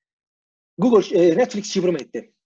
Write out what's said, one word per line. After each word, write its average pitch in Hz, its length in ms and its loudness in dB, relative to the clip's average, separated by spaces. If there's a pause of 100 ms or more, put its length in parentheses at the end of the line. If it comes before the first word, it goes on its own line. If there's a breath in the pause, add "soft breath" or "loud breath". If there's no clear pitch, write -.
(760)
Google, 214 360 2
eh, 175 220 4
Netflix 214 360 -4
ci 196 100 -6
promette 151 560 -6 (100)